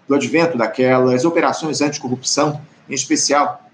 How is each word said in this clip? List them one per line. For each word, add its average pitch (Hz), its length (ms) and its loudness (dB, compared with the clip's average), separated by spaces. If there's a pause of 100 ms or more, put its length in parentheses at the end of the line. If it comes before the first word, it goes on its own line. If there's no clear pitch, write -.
do 143 80 2
advento 143 420 0
daquelas 127 680 2
operações 156 560 0
anticorrupção, 147 800 -2 (300)
em 135 40 -8
especial 143 680 0 (120)